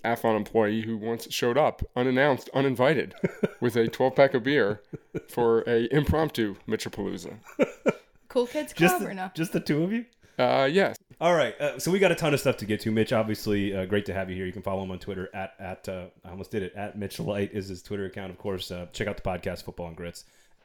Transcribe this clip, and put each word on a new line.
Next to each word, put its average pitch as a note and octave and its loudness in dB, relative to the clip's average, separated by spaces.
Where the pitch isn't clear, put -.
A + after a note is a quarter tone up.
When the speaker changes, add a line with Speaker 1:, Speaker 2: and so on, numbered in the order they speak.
Speaker 1:
Athlon A2+ 2
employee G#2+ 2
who A2+ -4
once A2+ -4
showed B2 2
up C#3+ 2
unannounced, C3 4
uninvited, C3 2
Speaker 2:
<laughs> - -4
Speaker 1:
with A#2+ 0
a A#2 4
twelve-pack C3 6
of B2 2
beer A#2 2
for A#2 4
a A#2+ 2
impromptu C#3+ 2
Mitchapalooza. G2 -6
Speaker 3:
Cool B3 0
Kids D4+ -6
Speaker 2:
Just - 4
Speaker 3:
Club F4 0
Speaker 2:
the, - -4
Speaker 3:
or - -8
no? F#3 -8
Speaker 2:
just D#3+ -4
the E3 0
two D#3 0
of F#3 -2
you? A#3 -4
Speaker 1:
Uh, C3 4
yes. F3 2
Speaker 2:
All E3+ 6
right. B2+ 2
Uh, C#3+ -4
so E3 -2
we G3 2
got F#3 6
a E3+ 2
ton D#3 2
of C3+ 2
stuff B2+ 0
to - -8
get G#2 -2
to. A2+ -2
Mitch, A2 2
obviously, G#2 0
uh, F#2 -2
great G2+ 0
to G2 -6
have F#2+ -4
you F#2 -6
here. F#2 -6
You F2+ -8
can G2 -12
follow G2 -4
him F#2+ -8
on F#2 -8
Twitter F#2 -8
at, F#2+ -8
at, F#2 -12
uh, F#2 -8
I F2 -18
almost F#2+ -14
did G#2+ -4
it, F2 -8
at G2 -10
Mitch G2+ -8
Light G2+ -4
is F#2+ -6
his F#2 -10
Twitter G2+ -6
account, F#2+ -10
of F2+ -16
course. F#2+ -6
Uh, F2+ -8
check G2+ -4
out G2+ -4
the - -12
podcast, F2+ -4
Football F2 -10
and E2 -16
Grits. E2+ -12